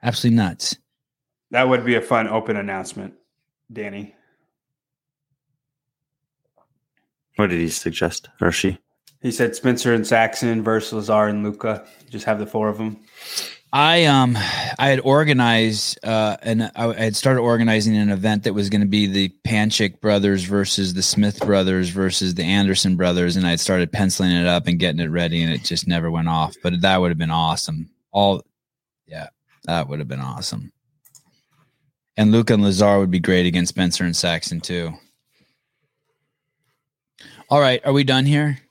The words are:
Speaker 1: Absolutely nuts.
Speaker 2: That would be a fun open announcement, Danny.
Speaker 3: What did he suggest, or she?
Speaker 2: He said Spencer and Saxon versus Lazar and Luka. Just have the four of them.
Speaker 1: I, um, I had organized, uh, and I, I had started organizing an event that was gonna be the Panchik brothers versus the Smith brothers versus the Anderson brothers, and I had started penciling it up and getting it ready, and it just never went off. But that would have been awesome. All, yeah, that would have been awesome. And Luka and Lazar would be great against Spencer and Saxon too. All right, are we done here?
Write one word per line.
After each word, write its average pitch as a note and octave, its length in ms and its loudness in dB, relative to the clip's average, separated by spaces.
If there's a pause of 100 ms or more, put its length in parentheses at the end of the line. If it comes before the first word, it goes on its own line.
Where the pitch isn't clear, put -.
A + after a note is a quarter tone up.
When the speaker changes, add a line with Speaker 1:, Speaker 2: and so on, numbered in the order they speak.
Speaker 1:
Absolutely A#2 340 2
nuts. F#2+ 420 -2 (720)
Speaker 2:
That B2+ 180 2
would B2 160 2
be A#2+ 100 2
a A2+ 60 2
fun A2+ 260 0
open G#2+ 300 -2
announcement, G2 560 -8 (580)
Danny. G2+ 440 -12 (3250)
Speaker 3:
What G#2 140 0
did F2 80 0
he E2 100 0
suggest, - 640 -6 (100)
or - 100 2
she? F#2 280 -2 (420)
Speaker 2:
He B2+ 100 -4
said A#2 240 -2
Spencer A#2+ 380 0
and A2 140 0
Saxon A2+ 560 0
versus A2 320 -2
Lazar G#2+ 340 0
and G#2 140 -2
Luka. G#2+ 440 -6 (220)
Just G#2 160 -14
have G#2+ 140 -2
the G#2 80 -8
four G#2+ 220 -2
of G#2 100 -4
them. A2 200 -8 (760)
Speaker 1:
I, D#3+ 340 4
um, C3 300 4 (420)
I C3+ 100 2
had C3+ 120 2
organized, B2 1040 2
uh, G#2+ 380 -2
and A2+ 320 -2
I, A#2 140 -4
I A2+ 60 -4
had A2 200 -4
started C3 260 2
organizing A2+ 560 2
an G#2 140 2
event G#2 320 0
that A2 100 -2
was G2+ 160 -2
gonna G#2 160 2
be G#2 220 2
the F#2+ 220 0 (160)
Panchik G#2+ 560 0
brothers G2+ 420 2
versus F#2+ 520 -2
the F#2 80 -2
Smith G#2 380 0
brothers F#2 500 2
versus F#2 440 -2
the F2+ 80 -4
Anderson F#2+ 540 2
brothers, F2 400 0
and F#2 100 2
I F2 40 2
had E2+ 100 -2
started F2+ 320 0
penciling F#2 400 0
it F2 140 2
up F2 200 0
and F2 140 0
getting E2+ 200 0
it D#2+ 100 -4
ready, E2+ 320 -2
and E2 100 0
it D#2 100 -6
just - 240 -6
never E2+ 240 -2
went E2 180 -2
off. D#2+ 340 -2
But F2+ 180 -2
that F#2 200 4
would F2 100 2
have E2 80 -2
been E2 120 -2
awesome. E2 600 -4 (200)
All, G2 340 2 (640)
yeah, D#2 220 -14 (360)
that D#2+ 240 -4
would D2 120 -8
have C#2 80 -10
been C2 100 -8
awesome. B1+ 540 -10 (1400)
And G#2+ 160 6
Luka A2+ 220 4
and G#2 100 4
Lazar G2+ 340 4
would F#2+ 140 2
be F2+ 80 2
great F2+ 260 2
against F2 220 0
Spencer F2+ 340 -2
and E2+ 140 -2
Saxon E2+ 440 -4
too. E2+ 340 -6 (2500)
All C#3+ 120 4
right, B2+ 240 4
are C#3 80 2
we C#3 100 4
done C3 240 2
here? D3 320 2 (120)